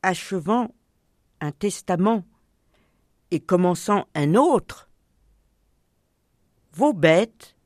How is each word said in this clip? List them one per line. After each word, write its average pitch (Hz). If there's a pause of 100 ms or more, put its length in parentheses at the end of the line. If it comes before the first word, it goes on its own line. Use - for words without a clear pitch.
achevant 190 (640)
un 147
testament 196 (1040)
et 165
commençant 180
un 151
autre, 277 (1800)
vos 269
bêtes 165